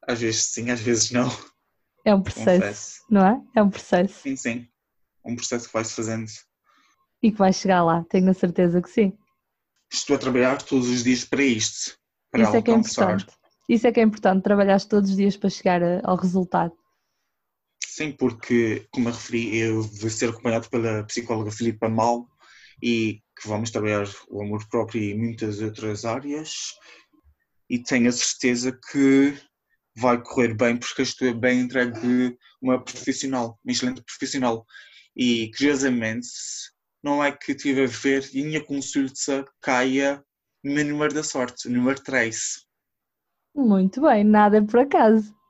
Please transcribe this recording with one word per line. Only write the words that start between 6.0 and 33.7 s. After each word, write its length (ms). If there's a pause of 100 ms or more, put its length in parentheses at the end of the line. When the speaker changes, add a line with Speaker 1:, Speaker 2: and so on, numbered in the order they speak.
Speaker 2:
E 120
que 60
vai 140
chegar 300
lá, 220
tenho 260
a 40
certeza 460
que 100
sim. 280 (760)
Speaker 1:
Estou 220
a 40
trabalhar 440
todos 260
os 140
dias 220
para 180
isto, 560 (320)
para 120
Speaker 2:
Isso 140
é 60
que 80
é 40
Speaker 1:
alcançar. 400
Speaker 2:
importante. 220 (320)
Isso 200
é 40
que 60
é 60
importante, 400
trabalhar 400
todos 260
os 60
dias 200
para 140
chegar 320
a, 220
ao 120
resultado. 560 (1120)
Speaker 1:
Sim, 280
porque, 800
como 160
eu 40
referi, 460
eu 240
vou 280
ser 200
acompanhado 400
pela 340
psicóloga 460
Filipa 380
Mal 400 (520)
e 400 (200)
que 80
vamos 220
trabalhar 360 (220)
o 140
amor 260
próprio 340
e 120
muitas 460
outras 440
áreas. 680 (960)
E 140
tenho 260
a 40
certeza 680 (140)
que 420 (640)
vai 260
correr 320
bem, 220
porque 260
estou 320
bem 260
entregue 760 (240)
uma 220
profissional, 840
uma 80